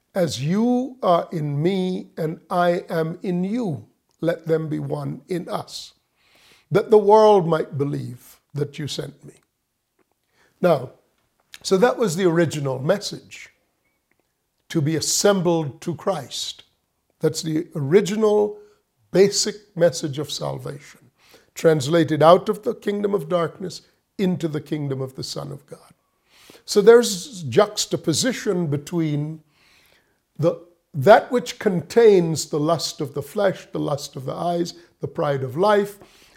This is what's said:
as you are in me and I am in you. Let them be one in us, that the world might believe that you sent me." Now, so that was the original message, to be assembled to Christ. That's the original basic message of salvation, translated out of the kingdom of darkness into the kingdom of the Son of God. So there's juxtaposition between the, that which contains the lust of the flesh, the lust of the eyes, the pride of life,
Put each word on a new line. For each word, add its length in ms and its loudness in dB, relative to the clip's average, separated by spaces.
as 280 -2
you 600 -2
are 300 2
in 280 -4
me 560 -2
and 320 -6
I 400 0
am 340 -4
in 200 -2
you. 460 -6
Let 260 -4
them 220 -2
be 100 -6
one 500 -8
in 200 -6
us, 460 -10
that 200 0
the 80 8
world 500 6
might 280 -2
believe 640 -8
that 240 -6
you 80 -8
sent 380 -12
me." 100 -20
Now, 320 2
so 140 0
that 220 2
was 160 0
the 100 -2
original 540 0
message, 720 -6
to 120 -2
be 160 -2
assembled 840 0
to 120 -6
Christ. 720 -8
That's 240 -2
the 320 -6
original 840 2
basic 680 0
message 420 -2
of 120 -8
salvation, 800 -10
translated 680 2
out 260 8
of 140 -4
the 120 -4
kingdom 400 -4
of 140 -4
darkness 540 -6
into 300 -2
the 120 -6
kingdom 400 -6
of 140 -10
the 100 -12
Son 280 -10
of 140 -18
God. 280 -20
So 160 0
there's 640 6
juxtaposition 1200 -2
between 760 -4
the, 300 -2
that 380 6
which 280 -4
contains 880 2
the 120 -4
lust 420 -2
of 140 -8
the 80 -6
flesh, 500 -4
the 60 -6
lust 380 -6
of 80 -14
the 100 -6
eyes, 400 -4
the 80 -8
pride 360 -4
of 120 -8
life, 420 2